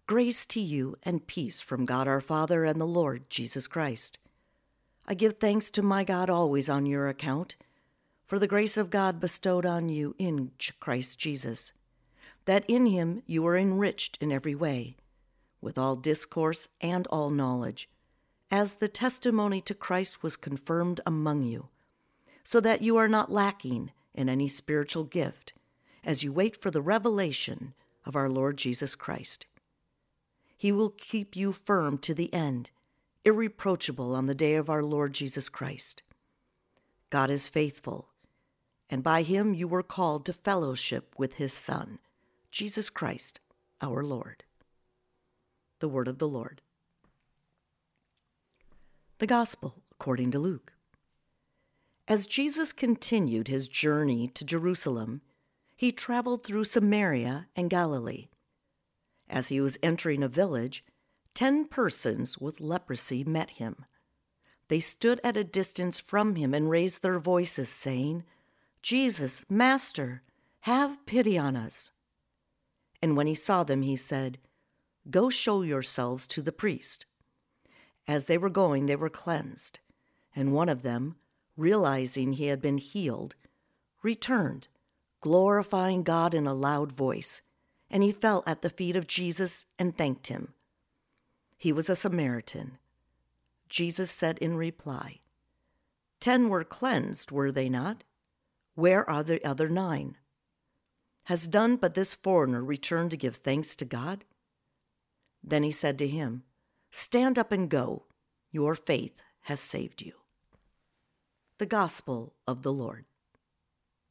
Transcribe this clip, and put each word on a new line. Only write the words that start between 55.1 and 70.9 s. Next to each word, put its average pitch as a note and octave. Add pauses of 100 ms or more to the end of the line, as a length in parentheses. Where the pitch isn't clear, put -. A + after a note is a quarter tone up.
he B3
traveled A#3+
through G#3+
Samaria F3+
and F3+
Galilee. D#3 (1000)
As B2+
he C#3
was C3+
entering D#3+
a C#3
village, C3+ (500)
ten C#4
persons B2
with D3+
leprosy C#3+
met D#3+
him. - (800)
They D#3+
stood A#3+
at A#3
a G#3
distance F3+
from G#3
him C#3
and D3+
raised E3+
their F#3
voices, F3
saying, C#3+ (560)
"Jesus, A#3
Master, G3+ (400)
have C#4